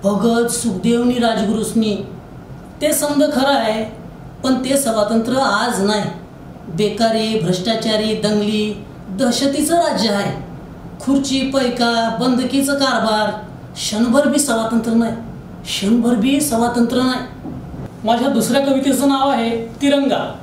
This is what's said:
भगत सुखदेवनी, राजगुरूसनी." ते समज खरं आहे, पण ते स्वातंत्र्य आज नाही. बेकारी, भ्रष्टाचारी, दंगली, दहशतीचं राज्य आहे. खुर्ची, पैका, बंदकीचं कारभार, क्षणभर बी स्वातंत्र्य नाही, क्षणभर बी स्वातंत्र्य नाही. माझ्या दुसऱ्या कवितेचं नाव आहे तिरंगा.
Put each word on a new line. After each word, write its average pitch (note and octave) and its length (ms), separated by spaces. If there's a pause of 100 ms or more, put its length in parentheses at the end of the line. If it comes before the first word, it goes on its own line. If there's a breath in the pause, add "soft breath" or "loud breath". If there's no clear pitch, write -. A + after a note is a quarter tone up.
भगत A#3 440
सुखदेवनी, A#3+ 640
राजगुरूसनी." G#3+ 920 (760)
ते D4+ 120
समज D4 400
खरं C4+ 200
आहे, A3+ 300 (600)
पण C4 120
ते C4+ 220
स्वातंत्र्य A3+ 640
आज G#3 420
नाही. G#3 260 (580)
बेकारी, A3 720
भ्रष्टाचारी, G#3+ 760
दंगली, G#3 720 (240)
दहशतीचं C4+ 680
राज्य C#4+ 340
आहे. G3+ 340 (600)
खुर्ची, C4+ 380
पैका, A#3 800
बंदकीचं C4 540
कारभार, A3 560 (440)
क्षणभर A#3+ 540
बी C#4+ 120
स्वातंत्र्य A3+ 580
नाही, A3+ 180 (480)
क्षणभर A#3 520
बी C4 260
स्वातंत्र्य A#3+ 600
नाही. - 480 (540)
माझ्या A#3 240
दुसऱ्या A#3+ 340
कवितेचं C4+ 460
नाव C#4 220
आहे A3+ 360 (160)
तिरंगा. C#4 600